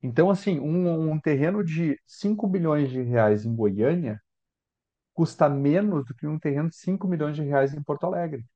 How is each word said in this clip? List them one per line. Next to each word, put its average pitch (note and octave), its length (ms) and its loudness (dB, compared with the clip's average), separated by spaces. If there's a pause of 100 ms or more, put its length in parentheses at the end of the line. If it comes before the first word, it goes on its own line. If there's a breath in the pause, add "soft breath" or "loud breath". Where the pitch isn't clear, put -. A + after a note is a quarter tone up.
Então, C#3 260 4
assim, F#3+ 300 0
um, D#3+ 520 0
um D3+ 80 -2
terreno D#3 440 0
de D#3+ 420 -2
cinco G#3 420 -4
bilhões D#3 440 0
de B2+ 100 -4
reais A2 440 4
em A#2 100 -2
Goiânia A2+ 680 0 (880)
custa D#3 380 2
menos D3 560 0
do B2 80 -14
que D3 140 -8
um D3+ 100 -4
terreno D3+ 320 -2
de - 60 -14
cinco F#3+ 320 -4
milhões D3+ 280 -2
de D3+ 60 -6
reais C#3 320 0
em D3 80 -10
Porto D3 240 -4
Alegre. E3+ 400 -6 (100)